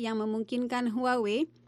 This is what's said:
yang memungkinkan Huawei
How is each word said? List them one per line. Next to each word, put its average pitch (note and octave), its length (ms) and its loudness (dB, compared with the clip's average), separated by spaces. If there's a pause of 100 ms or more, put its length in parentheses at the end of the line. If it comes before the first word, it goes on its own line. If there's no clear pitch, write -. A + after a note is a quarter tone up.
yang A3 160 0
memungkinkan A#3 720 -2
Huawei B3 560 2 (200)